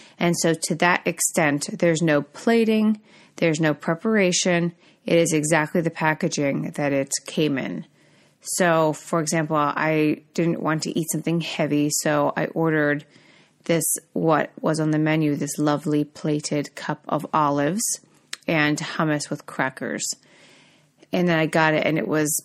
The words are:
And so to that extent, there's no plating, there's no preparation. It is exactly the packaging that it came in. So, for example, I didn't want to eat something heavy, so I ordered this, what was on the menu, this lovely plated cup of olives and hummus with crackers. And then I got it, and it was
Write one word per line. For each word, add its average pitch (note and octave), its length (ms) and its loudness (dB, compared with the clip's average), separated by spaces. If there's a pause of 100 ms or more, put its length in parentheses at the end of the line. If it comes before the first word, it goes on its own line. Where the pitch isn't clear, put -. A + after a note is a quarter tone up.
(180)
And F3 200 2
so E3 160 2
to E3 220 -4
that F3 300 2
extent, D#3+ 720 0
there's E3 220 2
no D3+ 220 2
plating, A3 800 0 (340)
there's E3 240 0
no D3+ 140 2
preparation. F3+ 1000 0 (320)
It E3+ 140 4
is E3+ 160 4
exactly D3+ 480 2
the D#3+ 80 0
packaging D3+ 880 -2
that D3 160 0
it C3+ 180 -2 (160)
came D3 320 0
in. - 260 -8 (560)
So, D#3+ 520 2
for - 280 -4
example, D#3 360 0
I D#3 680 0 (100)
didn't E3+ 300 0
want D#3 220 -2
to - 140 -4
eat E3 140 -2
something E3 280 -2
heavy, D3 500 0
so D3 460 0
I D#3+ 100 -2
ordered D3+ 580 0 (600)
this, E3+ 200 0 (280)
what D#3+ 380 0 (100)
was D#3+ 200 0
on D#3 100 0
the D3+ 80 2
menu, D#3 380 2
this C#3+ 220 -6
lovely D3 440 0
plated D3 720 -4
cup - 340 -8
of D3+ 240 -2
olives D3 500 2 (640)
and D3+ 300 2
hummus D3+ 520 -2
with - 160 -10
crackers. - 580 -6 (1080)
And F3+ 160 2
then E3 100 2
I D#3+ 80 2
got D#3 280 2
it, - 120 0
and D#3 120 0
it - 100 -2
was D#3 360 0